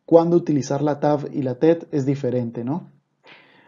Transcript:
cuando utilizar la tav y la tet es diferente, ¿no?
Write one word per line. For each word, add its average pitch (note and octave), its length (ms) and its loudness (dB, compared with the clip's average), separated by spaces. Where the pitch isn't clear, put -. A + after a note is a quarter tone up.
cuando E3+ 320 6
utilizar C#3 440 -2
la C#3+ 200 -2
tav D3 300 0
y C#3+ 100 -6
la B2+ 140 -4
tet E3 360 2
es C#3+ 140 -2
diferente, B2 580 -4
¿no? C#3 240 -8